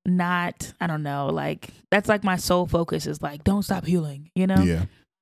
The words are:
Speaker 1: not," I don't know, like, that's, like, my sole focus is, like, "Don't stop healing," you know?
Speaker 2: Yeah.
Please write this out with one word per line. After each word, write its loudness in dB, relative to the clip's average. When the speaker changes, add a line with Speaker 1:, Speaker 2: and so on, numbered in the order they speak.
Speaker 1:
not," 0
I -2
don't -2
know, -2
like, -4
that's, 2
like, 2
my 2
sole 2
focus 0
is, -8
like, -10
"Don't 4
stop -4
healing," -2
you 2
know? 4
Speaker 2:
Yeah. 2